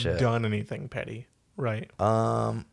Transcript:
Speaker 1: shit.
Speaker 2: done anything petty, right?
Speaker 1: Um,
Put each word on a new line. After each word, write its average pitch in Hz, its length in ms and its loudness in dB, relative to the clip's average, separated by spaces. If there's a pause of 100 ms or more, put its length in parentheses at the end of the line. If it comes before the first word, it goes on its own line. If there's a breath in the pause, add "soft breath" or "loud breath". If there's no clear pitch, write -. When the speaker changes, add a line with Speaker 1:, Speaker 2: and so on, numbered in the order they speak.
Speaker 1:
shit. 120 160 2
Speaker 2:
done 117 260 2
anything 107 440 -2
petty, - 400 -8 (280)
right? 110 320 -4 (120)
Speaker 1:
Um, 113 720 2